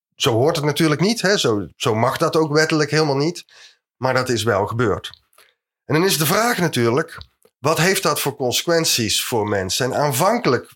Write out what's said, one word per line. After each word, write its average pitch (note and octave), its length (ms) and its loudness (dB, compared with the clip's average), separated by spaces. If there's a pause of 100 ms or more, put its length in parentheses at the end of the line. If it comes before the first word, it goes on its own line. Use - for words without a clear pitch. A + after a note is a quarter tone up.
(160)
zo - 180 0
hoort C#3 220 2
het D3 100 -2
natuurlijk D3+ 360 0
niet. G#3 200 0
Hè? G3 160 2
Zo, G#2 380 0
zo A#2 200 -2
mag A#2 220 0
dat D#3+ 180 -2
ook D#3+ 180 2
wettelijk D#3 380 0
helemaal D3 260 0
niet. D#3+ 280 -2 (520)
Maar B2+ 160 0
dat B2+ 160 0
is A2+ 140 0
wel G#2 240 0
gebeurd. A2+ 420 -2 (760)
En B2 80 -4
dan E3 120 2
is F3+ 120 0
de D#3 80 0
vraag G#3+ 320 0
natuurlijk, C#3+ 600 0 (400)
wat D3+ 220 0
heeft F3+ 240 2
dat D3+ 160 0
voor C#3 160 -4
consequenties B2+ 880 0
voor G#2+ 240 -2
mensen? G2+ 380 -2
En A#2+ 140 -2
aanvankelijk D3 760 0